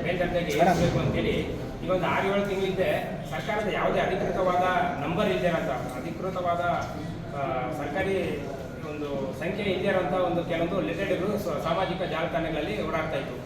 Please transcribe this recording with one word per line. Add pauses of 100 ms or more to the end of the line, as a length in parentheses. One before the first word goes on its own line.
ಮೇಲ್ದರ್ಜೆಗೆ
ಏರಿಸಬೇಕು
ಅಂತೇಳಿ (200)
ಈ
ಒಂದು
ಆರು
ಏಳು
ತಿಂಗಳಿಂದ (520)
ಸರ್ಕಾರದ
ಯಾವುದೇ
ಅಧಿಕೃತವಾದ (400)
ನಂಬರ್
ಇಲ್ಲದೆ
ಇರೋಂಥ,
ಅಧಿಕೃತವಾದ, (760)
ಆ,
ಸರ್ಕಾರಿ (480)
ಒಂದು
ಸಂಖ್ಯೆ
ಇಲ್ಲದೆ
ಇರೋಂಥ
ಒಂದು
ಕೆಲವೊಂದು
ಲೆಟರ್‌ಗಳು
ಸ-,
ಸಾಮಾಜಿಕ
ಜಾಲತಾಣಗಳಲ್ಲಿ
ಓಡಾಡ್ತಾ
ಇತ್ತು. (100)